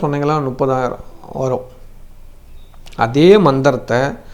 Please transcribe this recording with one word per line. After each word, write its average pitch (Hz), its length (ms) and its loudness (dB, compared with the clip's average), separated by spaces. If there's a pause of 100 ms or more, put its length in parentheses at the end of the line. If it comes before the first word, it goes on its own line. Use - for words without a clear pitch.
சொன்னீங்களா, 143 460 -2
முப்பதாயிரம் 131 480 -2 (380)
வரும். 131 280 -4 (1300)
அதே 143 420 6
மந்திரத்தை 135 640 2 (340)